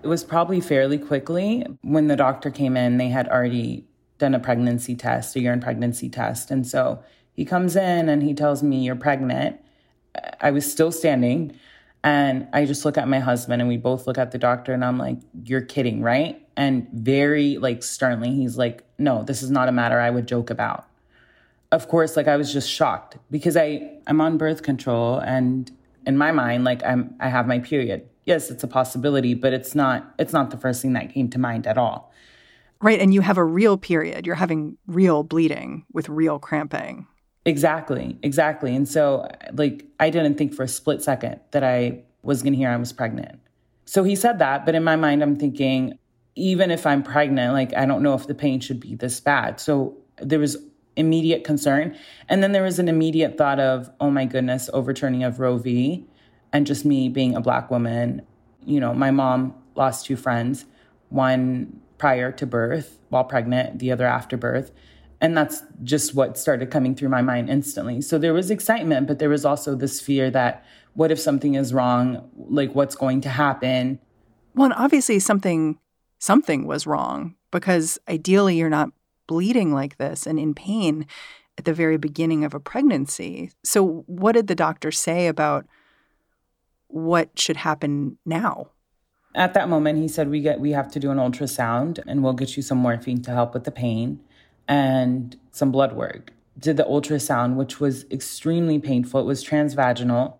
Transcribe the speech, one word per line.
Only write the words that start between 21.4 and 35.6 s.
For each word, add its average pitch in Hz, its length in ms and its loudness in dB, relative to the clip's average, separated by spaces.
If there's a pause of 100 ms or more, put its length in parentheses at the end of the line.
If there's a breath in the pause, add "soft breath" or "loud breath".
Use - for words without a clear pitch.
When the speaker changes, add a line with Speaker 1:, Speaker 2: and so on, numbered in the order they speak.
Speaker 1:
Of - 160 2
course, 160 300 2
like, 147 100 2
I 147 80 4
was 143 160 0
just 139 160 -2
shocked - 500 -2 (120)
because 151 260 0
I, 151 360 0 (160)
I'm 151 140 4
on 160 160 2
birth 156 260 0
control, 123 560 0
and 127 500 0 (360)
in 135 120 2
my 147 140 4
mind, 123 320 0
like, 123 200 0
I'm, 123 360 0
I 131 100 -2
have 123 180 0
my 123 120 0
period. 123 480 -4 (180)
Yes, 170 240 0
it's - 140 -10
a 135 40 -6
possibility, 131 680 0
but 123 180 2
it's - 220 -6
not, 135 420 0
it's - 160 -2
not 139 160 2
the - 80 -12
first 123 240 -4
thing 131 120 0
that - 200 -6
came 131 160 0
to 127 100 -4
mind 117 280 -2
at 127 100 2
all. - 340 -2 (720 soft breath)
Speaker 2:
Right, 214 180 4
and 190 140 6
you 196 80 6
have 185 160 2
a 175 60 4
real 190 340 4
period. 170 480 -4
You're 175 100 -4
having 156 420 -4 (100)
real 170 360 4
bleeding 160 720 -2